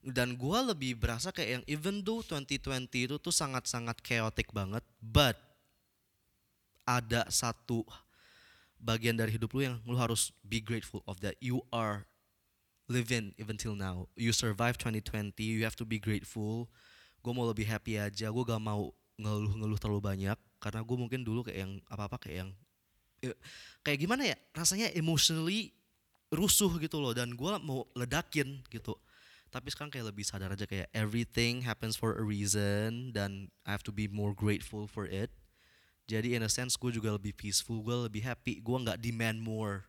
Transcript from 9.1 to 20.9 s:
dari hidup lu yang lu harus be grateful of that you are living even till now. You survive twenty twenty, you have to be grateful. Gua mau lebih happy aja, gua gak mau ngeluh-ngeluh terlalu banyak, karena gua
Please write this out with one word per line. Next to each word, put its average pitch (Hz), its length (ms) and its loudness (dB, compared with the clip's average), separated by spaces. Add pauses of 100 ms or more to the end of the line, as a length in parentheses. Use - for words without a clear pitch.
dari 113 180 4
hidup 113 160 0
lu 135 140 2
yang 127 180 0
lu 120 140 -2
harus 117 340 2 (120)
be 107 180 -2
grateful 110 440 -4
of 95 140 -8
that 101 220 -4
you 123 300 0
are 107 360 0 (800)
living 117 480 0
even 107 240 -6
till 110 160 -2
now. 92 400 -4
You 117 160 2
survive 117 480 2
twenty 110 240 -2
twenty, 104 480 -4
you 110 160 2
have 110 80 -2
to 120 100 -6
be 110 140 -2
grateful. 110 720 -2 (480)
Gua 120 160 -4
mau 123 80 0
lebih 113 240 2
happy 107 320 0
aja, 104 320 -2
gua 123 160 0
gak 110 160 2
mau 104 320 0 (240)
ngeluh-ngeluh 107 640 0
terlalu 104 240 2
banyak, 98 340 0 (240)
karena 110 240 -4
gua 123 100 0